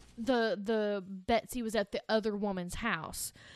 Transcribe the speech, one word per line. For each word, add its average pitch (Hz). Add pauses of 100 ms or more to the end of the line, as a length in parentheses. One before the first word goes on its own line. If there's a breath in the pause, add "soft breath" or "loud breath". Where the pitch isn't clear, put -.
(180)
the, 226
the 208
Betsy 214
was 220
at 208
the -
other 214
woman's 185
house. - (240 soft breath)